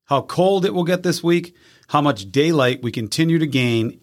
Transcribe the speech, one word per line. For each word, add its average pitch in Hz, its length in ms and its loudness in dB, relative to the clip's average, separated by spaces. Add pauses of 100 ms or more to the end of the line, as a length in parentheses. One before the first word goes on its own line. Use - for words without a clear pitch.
how 135 160 0
cold 185 440 0
it - 80 -2
will 180 100 -2
get 180 200 -2
this 175 200 -2
week, 170 320 -2 (340)
how 147 120 2
much 107 300 -2
daylight 139 500 2
we 117 100 -4
continue 160 460 0
to 160 80 0
gain, 123 580 0